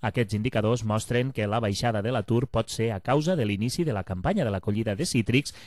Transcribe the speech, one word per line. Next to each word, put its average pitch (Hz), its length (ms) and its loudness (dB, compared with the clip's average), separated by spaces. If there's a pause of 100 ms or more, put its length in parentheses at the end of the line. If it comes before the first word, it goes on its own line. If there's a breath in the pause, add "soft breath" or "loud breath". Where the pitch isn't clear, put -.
Aquests 110 320 0
indicadors 110 480 2
mostren 117 480 0
que 110 160 -2
la 107 160 0
baixada 107 400 0
de 117 80 -2
l'atur 120 400 2
pot 113 160 0
ser 113 240 -2
a 98 80 -4
causa 151 400 2
de 117 80 0
l'inici 110 400 0
de 135 80 0
la 95 80 -2
campanya 139 400 -2
de 110 80 0
la 95 80 0
collida 107 400 0
de 160 80 -2
cítrics 120 460 2 (140 loud breath)